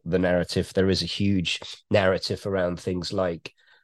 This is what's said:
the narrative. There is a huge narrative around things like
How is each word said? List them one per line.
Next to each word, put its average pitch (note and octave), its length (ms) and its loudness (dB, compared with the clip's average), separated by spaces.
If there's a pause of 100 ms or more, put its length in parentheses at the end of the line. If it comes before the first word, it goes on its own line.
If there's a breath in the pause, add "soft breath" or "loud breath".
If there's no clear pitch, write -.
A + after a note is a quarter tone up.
the E2+ 120 2
narrative. F2+ 560 2
There F#2+ 160 4
is F#2 120 2
a F2 40 -4
huge G2 540 0 (320 loud breath)
narrative F#2+ 560 0
around F2+ 320 -2
things F2+ 320 -4
like F#2 420 -4 (300 soft breath)